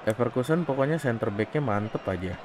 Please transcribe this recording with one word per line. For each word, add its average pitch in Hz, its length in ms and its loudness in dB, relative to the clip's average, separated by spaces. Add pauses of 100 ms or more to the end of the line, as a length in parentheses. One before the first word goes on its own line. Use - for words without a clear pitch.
Leverkusen 123 640 2
pokoknya 139 320 2
center 113 320 0
backnya 107 320 0
mantep 107 400 0
aja. 92 420 -2